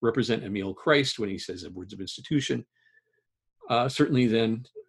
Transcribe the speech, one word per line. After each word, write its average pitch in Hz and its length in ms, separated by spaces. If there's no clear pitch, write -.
represent 113 440
a 98 60
male 98 240
Christ 143 440
when 107 100
he 95 100
says 92 240
the 85 80
words 92 220
of 98 80
institution, - 640
uh, 120 200
certainly 127 380
then, 113 400